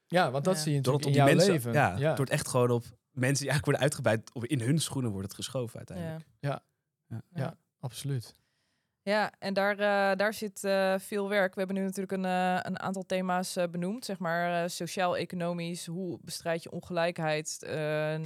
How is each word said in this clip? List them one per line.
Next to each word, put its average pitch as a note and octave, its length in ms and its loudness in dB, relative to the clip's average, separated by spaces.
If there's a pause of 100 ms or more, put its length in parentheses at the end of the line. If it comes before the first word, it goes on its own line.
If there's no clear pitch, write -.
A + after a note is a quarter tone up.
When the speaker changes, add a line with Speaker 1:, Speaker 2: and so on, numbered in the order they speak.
Speaker 1:
Ja, E3 240 2
want C#3 140 -2
dat F#3 100 4
Speaker 2:
Ja. D#3+ 60 -4
Speaker 1:
zie D#3 120 0
je C#3 80 2
Speaker 3:
Doordat C3 240 2
Speaker 1:
natuurlijk C#3+ 240 6
Speaker 3:
op - 0 -
Speaker 1:
in D3 60 8
Speaker 3:
die E3 120 8
Speaker 1:
jouw G3 60 6
Speaker 3:
mensen, A#2+ 200 0
Speaker 1:
leven. B2+ 240 4
Speaker 3:
ja, - 40 -2
Speaker 1:
Ja. C#3 60 2
Speaker 3:
het C#3+ 100 2
wordt C3+ 140 0
echt D3 160 0
gewoon B2 240 4
op A#2+ 120 2 (280)
mensen C3 340 0
die C3 60 -2
eigenlijk B2 140 0
worden C#3+ 160 2
uitgebuit, A#2 520 0
op, A#2 120 -6
in C3 160 0
hun C3 180 2
schoenen B2 320 -2
wordt G2 160 -6
het - 80 -12
geschoven A#2 420 -6
uiteindelijk. D#3+ 480 -10 (140)
Speaker 2:
Ja. C#3 100 -4
Speaker 1:
Ja. - 140 -6 (440)
Speaker 3:
Ja. A2+ 220 -12
Speaker 1:
Ja, D3+ 140 -8
Speaker 2:
Ja. - 140 -8 (220)
Speaker 1:
absoluut. C3+ 540 -8 (680)
Speaker 2:
Ja, G#3 380 0
en G3 140 -6
daar, G3 180 2
eh, G3+ 460 2
daar G#3 160 0
zit, G#3 300 -8
eh, F#3+ 340 4
veel G3 320 -4
werk. F#3+ 240 2
We - 60 -6
hebben F#3+ 180 -2
nu F#3+ 60 0
natuurlijk F#3+ 280 -4
een, F#3+ 140 -2
eh, F#3 360 2
een - 180 -6
aantal F#3+ 260 -4
thema's, F#3 500 0
eh, F3 120 2
benoemd, F3+ 380 -4
zeg G3 140 -6
maar, F3 440 0
eh, F3 60 -2
sociaal-economisch. F3 1160 -2
Hoe E3+ 360 -6
bestrijd E3 420 -4
je - 80 -14
ongelijkheid? E3 920 -2
Eh, D3+ 520 -2 (100)